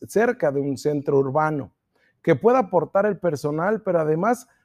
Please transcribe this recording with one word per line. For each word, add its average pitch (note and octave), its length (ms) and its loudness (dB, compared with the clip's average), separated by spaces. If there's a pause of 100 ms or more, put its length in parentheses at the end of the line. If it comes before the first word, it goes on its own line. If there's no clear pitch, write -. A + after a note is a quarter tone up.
cerca A3+ 460 0
de C#3 80 -2
un C#3 180 -4
centro D3 400 0
urbano, C#3 540 0 (500)
que E3 140 2
pueda A#3 240 4
aportar F#3 460 0
el G#3 140 -2
personal, E3 640 -2
pero E3+ 180 0
además E3+ 480 -2 (160)